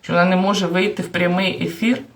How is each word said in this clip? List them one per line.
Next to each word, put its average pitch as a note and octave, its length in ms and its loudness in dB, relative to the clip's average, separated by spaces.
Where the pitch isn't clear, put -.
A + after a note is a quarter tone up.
Що - 120 -8
вона F3 120 4
не F#3 120 2
може F#3+ 300 0
вийти F#3 360 0
в E3+ 60 -6
прямий F3+ 580 0
ефір? A3+ 340 -2